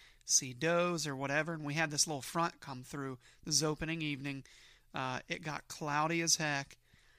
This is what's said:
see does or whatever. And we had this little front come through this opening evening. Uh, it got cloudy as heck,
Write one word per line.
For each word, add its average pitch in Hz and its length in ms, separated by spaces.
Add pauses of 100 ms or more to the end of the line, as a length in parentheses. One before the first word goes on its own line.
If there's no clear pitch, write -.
(260)
see 127 280
does 165 540
or 139 80
whatever. 143 380
And 156 100
we 143 100
had 156 180
this - 160
little 147 140
front - 380
come 127 240
through 135 340 (280)
this 151 180
opening 160 380
evening. 139 420 (500)
Uh, 131 340
it 175 160
got 151 240
cloudy 156 540
as 170 140
heck, 147 420 (420)